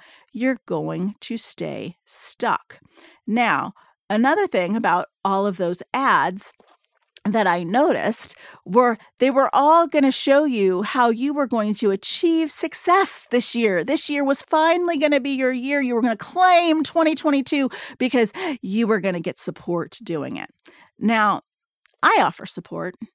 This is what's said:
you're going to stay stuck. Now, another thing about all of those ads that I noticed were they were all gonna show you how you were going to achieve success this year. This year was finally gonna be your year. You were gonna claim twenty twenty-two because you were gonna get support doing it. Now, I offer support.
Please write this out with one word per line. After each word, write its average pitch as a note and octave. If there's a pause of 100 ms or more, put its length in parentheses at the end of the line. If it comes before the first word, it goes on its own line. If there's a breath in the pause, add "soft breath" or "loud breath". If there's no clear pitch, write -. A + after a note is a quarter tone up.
(320 soft breath)
you're B3
going E3
to -
stay D3+ (100)
stuck. - (460 soft breath)
Now, G3 (340 soft breath)
another C#4
thing F#3+
about F#3 (140)
all G3
of G3
those F3+ (100)
ads G3 (720)
that G#3
I F3
noticed A3+ (280 loud breath)
were A#3 (200 soft breath)
they C4
were C4
all D#4
gonna C#4
show C#4+
you G3
how A#3+
you B3
were C#4
going G#3+
to G#3
achieve D#4+
success -
this A#3+
year. G3
This D4
year C#4+
was C4+
finally E4+
gonna D4
be C4+
your C4
year. C4
You B3
were A3+
gonna A#3
claim E4+
twenty D#4+
twenty-two C#4 (300 loud breath)
because B3 (300 loud breath)
you G#3
were G#3
gonna F3+
get E3+
support -
doing D3
it. - (500 soft breath)
Now, G#3+ (580)
I F4+
offer -
support. E3+ (200)